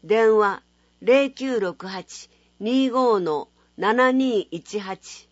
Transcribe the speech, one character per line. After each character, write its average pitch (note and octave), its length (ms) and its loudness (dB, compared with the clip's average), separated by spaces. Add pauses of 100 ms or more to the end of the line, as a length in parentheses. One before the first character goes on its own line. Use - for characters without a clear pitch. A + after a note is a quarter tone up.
電 A3 320 4
話、 G#3 280 0 (380)
零 C4 300 2
九 B3+ 280 -4
六 F#3 280 -6
八 - 420 -16 (300)
二 B3+ 300 0
五 A#3+ 300 2
の D#3 280 -4 (300)
七 A#3+ 340 2
二 B3+ 300 0
一 - 380 -10
八。 - 520 -16